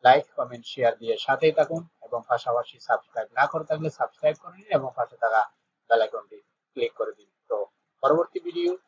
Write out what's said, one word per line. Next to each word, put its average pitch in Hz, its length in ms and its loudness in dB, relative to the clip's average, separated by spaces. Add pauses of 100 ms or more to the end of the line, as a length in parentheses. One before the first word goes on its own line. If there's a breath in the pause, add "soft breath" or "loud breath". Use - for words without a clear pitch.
like, 123 220 6 (100)
comment, 123 300 -8
share 117 320 0
দিয়ে 113 200 -4
সাথেই 135 340 2
থাকুন 160 360 -2 (140)
এবং 117 260 -8
পাশাপাশি 120 520 -2
subscribe - 560 -4
না 131 100 4
করে 156 180 -4
থাকলে 156 260 -4
subscribe 151 520 -2
করে 170 160 -20
নিন 202 120 -20
এবং 131 260 -2
পাশে 120 220 -6
থাকা 110 320 0 (400)
bell 113 120 4
আইকনটি 107 360 -6 (360)
ক্লিক 120 200 -6
করে 107 240 -6
দিন। 104 100 -20 (220)
তো 104 160 -4 (360)
পরবর্তী 160 380 0
video 175 380 -4 (100)